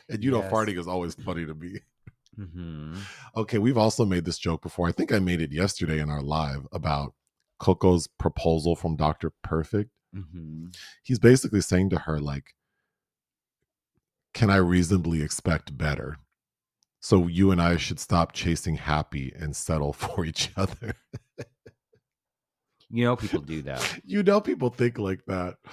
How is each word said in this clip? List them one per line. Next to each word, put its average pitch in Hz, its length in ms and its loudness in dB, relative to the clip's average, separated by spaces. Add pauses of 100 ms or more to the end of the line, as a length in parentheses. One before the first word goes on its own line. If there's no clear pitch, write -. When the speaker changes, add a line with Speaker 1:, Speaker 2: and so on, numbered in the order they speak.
Speaker 1:
And 107 140 -6
you 131 80 2
know, 113 100 2
Speaker 2:
Yes. 95 100 -4
Speaker 1:
farting 107 280 0
is 85 80 -6
always 87 260 -4
funny 85 320 -6
to 78 80 -8
me. 87 280 -12 (560)
Speaker 2:
Mm-hmm. 82 580 -12 (400)
Speaker 1:
Okay, 110 240 0
we've 123 180 4
also 110 280 4
made 87 200 0
this 87 140 -6
joke 82 240 -2
before. 87 240 -2
I 85 40 2
think - 200 -2
I 110 80 2
made 90 200 0
it 78 120 -4
yesterday 80 480 -2
in 76 100 -2
our 73 140 -4
live 71 480 -4
about 73 420 -4 (460)
Coco's 90 480 4
proposal 82 680 0
from 82 200 -4
Doctor 78 360 -2 (120)
Perfect. 101 480 -4 (240)
Speaker 2:
Mm-hmm. 82 520 -14 (360)
Speaker 1:
He's 123 160 0
basically 117 420 6
saying 92 300 2
to 87 80 0
her, 78 200 -2
like, 71 360 -8 (1800)
"Can 107 160 2
I 98 80 6
reasonably 87 640 4
expect 76 560 -4
better? 73 400 -4 (840)
So 92 260 4
you 92 240 4
and 87 100 4
I 85 160 4
should - 220 -4
stop - 340 0
chasing 82 440 -2
happy 76 600 -4
and 76 180 -8
settle 73 380 -2
<laughs> - 100 -12
for - 220 -4
each - 320 -6
other." 104 380 -4 (1900)
Speaker 2:
You 120 160 2
know 123 100 4
people 110 260 -4
do 78 220 -8
that. - 380 -6
Speaker 1:
<laughs> - 40 -20
You 202 160 -2
know 202 200 6
people 131 280 -2
think 120 300 0
like 95 260 -4
that. 90 300 -4 (180)